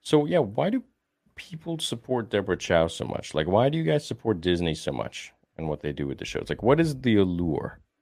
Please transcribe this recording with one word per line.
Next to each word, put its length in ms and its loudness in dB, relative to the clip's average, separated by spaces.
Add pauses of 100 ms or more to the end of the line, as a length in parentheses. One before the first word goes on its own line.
So, 240 2
yeah, 140 2
why 300 0
do 140 -2 (520)
people 440 -10
support 500 -4
Deborah 280 0
Chow 300 4
so 180 -8
much? 280 -6
Like, 140 0
why 220 4
do 80 -2
you 80 -2
guys 200 0
support 360 -2
Disney 340 2
so 160 -4
much 400 -8 (260)
and 120 -4
what 120 -4
they 120 -4
do 140 -4
with 120 -6
the 60 -10
shows? 240 -6
Like, 120 -6
what 180 4
is 220 0
the 140 4
allure? 640 0 (220)